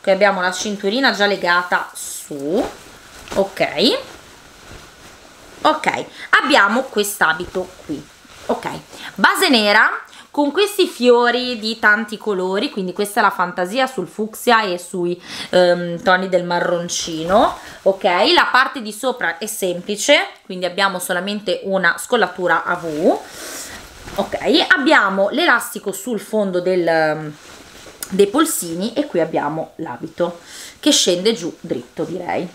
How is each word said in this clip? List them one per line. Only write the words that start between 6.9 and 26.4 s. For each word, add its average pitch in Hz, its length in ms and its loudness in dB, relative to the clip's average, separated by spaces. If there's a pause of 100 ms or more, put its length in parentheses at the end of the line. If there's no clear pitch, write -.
qui, 151 180 -8 (440)
ok, - 220 -4 (480)
base 359 320 0
nera 220 420 4 (480)
con 285 140 2
questi 392 340 0
fiori 240 720 2
di 220 220 -6
tanti 214 360 4
colori, 190 540 -2
quindi 185 220 -6
questa 202 260 -4
è 226 60 4
la 196 60 6
fantasia 185 580 -2
sul 180 180 -6
fucsia 220 560 0
e 180 160 -2
sui, 175 420 -4 (300)
ehm, 175 500 4
toni 185 280 2
del 180 160 2
marroncino, 175 1120 0 (240)
ok. 190 220 2 (300)
La 262 180 6
parte 269 280 2
di 214 120 -8
sopra 208 460 -4
è 220 80 -8
semplice, 202 720 0 (280)
quindi 185 200 -8
abbiamo 180 360 0
solamente 190 640 -2
una 185 340 2
scollatura 175 640 0
a 180 140 -2
V, 165 420 0 (960)
ok. 208 520 0 (100)
Abbiamo 220 540 4
l'elastico 240 600 0
sul 208 300 -6
fondo 196 400 0